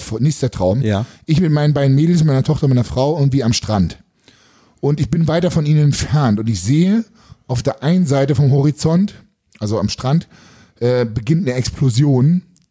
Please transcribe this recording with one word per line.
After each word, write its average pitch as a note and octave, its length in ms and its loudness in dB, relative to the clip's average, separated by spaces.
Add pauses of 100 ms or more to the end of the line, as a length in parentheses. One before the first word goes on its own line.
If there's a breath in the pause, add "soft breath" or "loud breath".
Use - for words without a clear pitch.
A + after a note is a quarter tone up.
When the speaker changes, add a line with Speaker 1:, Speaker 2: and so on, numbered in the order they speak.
(200)
Speaker 1:
nächster C3 320 -2
Traum. F#2+ 300 0
Speaker 2:
Ja. G#2+ 240 -2 (200 loud breath)
Speaker 1:
Ich D#3 140 0
mit D#3+ 140 2
meinen D3+ 200 2
beiden C#3 220 2
Mädels, D#3+ 300 2
meiner C3+ 180 2
Tochter, D3 240 0
meiner B2 160 2
Frau C#3+ 340 -2
irgendwie C#3 280 2
am A#2 80 0
Strand. G2 440 -2 (840 soft breath)
Und C#3+ 180 -2
ich A#2 100 -2
bin E3 200 0
weiter E3+ 200 0
von D#3 160 0
ihnen D3+ 200 2
entfernt C#3 540 0
und A2+ 100 -4
ich G2 120 -4
sehe F3+ 440 2 (420 soft breath)
auf B2 160 -4
der - 200 -6
einen F3+ 220 2
Seite C#3 300 0
vom C#3 160 4
Horizont, D#3 640 0 (460)
also G#2+ 200 -4
am G2+ 80 -2
Strand, C#3+ 400 -2 (540 loud breath)
äh, B2 240 0
beginnt B2 420 -2
eine B2 80 -4
Explosion, C3+ 840 0 (300)